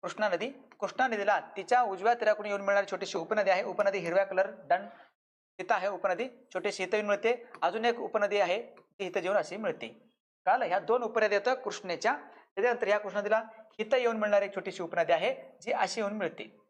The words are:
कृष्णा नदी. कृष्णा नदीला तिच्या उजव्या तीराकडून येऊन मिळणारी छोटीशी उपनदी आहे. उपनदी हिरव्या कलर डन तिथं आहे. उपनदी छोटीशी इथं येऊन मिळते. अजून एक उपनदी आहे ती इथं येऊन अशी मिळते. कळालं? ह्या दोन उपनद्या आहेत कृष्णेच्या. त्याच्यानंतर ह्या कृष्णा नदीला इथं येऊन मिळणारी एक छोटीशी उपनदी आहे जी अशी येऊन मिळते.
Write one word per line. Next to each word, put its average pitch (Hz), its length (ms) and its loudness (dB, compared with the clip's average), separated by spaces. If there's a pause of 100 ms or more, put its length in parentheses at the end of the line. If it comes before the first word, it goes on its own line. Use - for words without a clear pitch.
कृष्णा 202 260 -2
नदी. 190 220 0 (300)
कृष्णा 233 260 2
नदीला 202 340 4
तिच्या 240 420 2
उजव्या 202 320 2
तीराकडून 214 320 2
येऊन 202 140 -2
मिळणारी 202 300 4
छोटीशी 180 280 -4
उपनदी 185 320 0
आहे. 185 120 4
उपनदी 202 360 0
हिरव्या 175 260 2
कलर 190 260 0 (180)
डन 190 180 2 (720)
तिथं 185 160 0
आहे. 190 140 0
उपनदी 190 400 -2 (260)
छोटीशी 190 280 -4
इथं 185 120 -2
येऊन 208 120 0
मिळते. 220 400 0 (160)
अजून 185 220 -2
एक 233 140 2
उपनदी 208 400 -2
आहे 190 240 0
ती - 440 -14
इथं 180 160 -2
येऊन 185 140 0
अशी 175 200 -2
मिळते. 170 320 -6 (580)
कळालं? 233 180 2
ह्या 175 140 0
दोन 226 240 0
उपनद्या 214 360 2
आहेत 247 260 0
कृष्णेच्या. 202 520 -4 (380)
त्याच्यानंतर 233 340 0
ह्या 202 120 4
कृष्णा 202 200 -6
नदीला 208 220 0 (360)
इथं 214 180 0
येऊन 233 200 2
मिळणारी 208 280 2
एक 196 100 -10
छोटीशी 185 280 -8
उपनदी 170 300 0
आहे 214 500 -2
जी 226 100 -4
अशी 208 280 -2
येऊन 202 120 -2
मिळते. - 580 -8